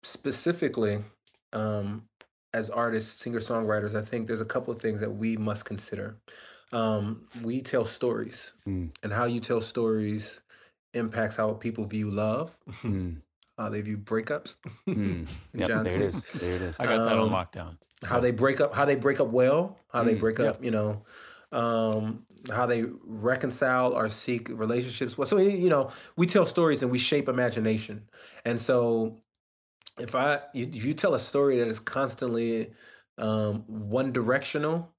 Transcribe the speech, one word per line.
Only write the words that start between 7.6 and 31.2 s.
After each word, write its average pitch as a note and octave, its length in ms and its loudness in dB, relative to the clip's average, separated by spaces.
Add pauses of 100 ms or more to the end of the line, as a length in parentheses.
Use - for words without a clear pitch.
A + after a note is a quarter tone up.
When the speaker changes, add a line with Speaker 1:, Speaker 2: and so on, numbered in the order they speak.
Speaker 1:
tell B2 240 0
stories, - 640 -4 (160)
Speaker 2:
Mm. F2+ 240 -4 (120)
Speaker 1:
and G2+ 100 -4
how A#2+ 120 0
you A#2+ 140 0
tell A2+ 220 -2
stories A2 800 -2 (520)
impacts A2+ 440 -2
how G#2+ 160 0
people A2 320 -4
view G#2 260 -2
love, A2 460 -2 (100)
<laughs> - 160 -14
Speaker 2:
Mm. F#2 380 -2 (360)
Speaker 1:
how A2 120 -4
they G#2 100 -4
view G#2 180 -4
breakups. A2 580 -4 (160)
<laughs> - 140 -16
Speaker 2:
Mm. G2 420 0 (260)
Speaker 1:
In B2+ 60 -8
Speaker 2:
Yep, F2+ 100 2
Speaker 1:
John's A2+ 180 2
Speaker 2:
there F2+ 80 0
it F#2+ 60 0
Speaker 1:
case. F#2+ 140 2
Speaker 2:
is. - 260 -8
There F2 160 -2
it F2+ 40 -4
is. E2+ 160 -6
Speaker 3:
I B2+ 100 -2
got A2+ 180 4
that A2+ 120 4
on A2 120 4
Speaker 1:
Um, F#2+ 40 0
Speaker 3:
lockdown. E2+ 440 -6 (260)
Speaker 1:
how B2 160 2
they B2 120 4
break C3+ 280 4
up, C#3+ 140 4
how C#3 100 4
they C#3 120 6
break C3+ 260 2
up B2 80 4
well, C3 480 4 (160)
how A#2+ 100 2
they A2 120 6
Speaker 2:
Mm. G#2 40 -2
Speaker 1:
break A2+ 200 2
Speaker 3:
Yeah. A#2 80 4
Speaker 1:
up, A2 160 -2
you B2 80 -2
know, G#2+ 320 0 (500)
um, A2 720 0 (260)
how A#2+ 140 2
they A#2 180 2
reconcile B2+ 1120 0
or A2 160 0
seek A#2 400 -4
relationships. A#2+ 680 -2
Well, F3+ 100 0
so, G3+ 100 4
you F#3+ 320 4
know, C#3 200 4 (280)
we E3+ 100 6
tell F3 180 6
stories D3+ 360 4
and B2 100 2
we B2+ 60 2
shape C#3 320 2
imagination. A2 800 0 (340)
And A#2+ 160 0
so A#2 580 2 (840)
if A#2+ 160 -6
I, C#3+ 240 2 (140)
you, B2 180 -4
you B2 220 -2
tell E3+ 200 2
a A#2 60 2
story C#3 400 4